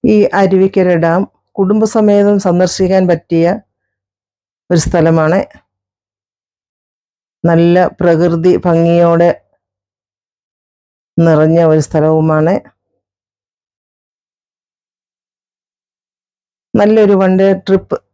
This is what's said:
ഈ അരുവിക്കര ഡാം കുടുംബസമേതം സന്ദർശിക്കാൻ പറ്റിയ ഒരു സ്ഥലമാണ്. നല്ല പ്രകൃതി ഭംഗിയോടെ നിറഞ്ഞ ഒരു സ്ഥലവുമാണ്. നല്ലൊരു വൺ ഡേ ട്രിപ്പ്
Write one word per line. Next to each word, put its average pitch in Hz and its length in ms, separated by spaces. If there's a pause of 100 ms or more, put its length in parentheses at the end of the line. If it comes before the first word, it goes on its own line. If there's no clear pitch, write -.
ഈ 214 120 (160)
അരുവിക്കര 190 640
ഡാം 165 260 (340)
കുടുംബസമേതം 208 840
സന്ദർശിക്കാൻ 185 640
പറ്റിയ 165 400 (1200)
ഒരു 170 100
സ്ഥലമാണ്. 165 600 (2000)
നല്ല 170 480
പ്രകൃതി 170 640
ഭംഗിയോടെ 170 720 (1900)
നിറഞ്ഞ 160 460
ഒരു 156 180
സ്ഥലവുമാണ്. 156 720 (4000)
നല്ലൊരു 208 400
വൺ 190 220
ഡേ 190 120 (120)
ട്രിപ്പ് 190 360 (180)